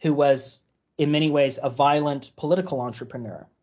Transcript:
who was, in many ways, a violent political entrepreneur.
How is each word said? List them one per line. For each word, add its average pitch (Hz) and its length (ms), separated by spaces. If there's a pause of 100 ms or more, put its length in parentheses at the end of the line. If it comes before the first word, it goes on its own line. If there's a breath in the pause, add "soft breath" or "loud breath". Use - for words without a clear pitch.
who 156 140
was, 139 480 (340)
in 147 140
many 151 200
ways, 143 320
a 143 60
violent 143 680
political 165 440
entrepreneur. 117 680 (160)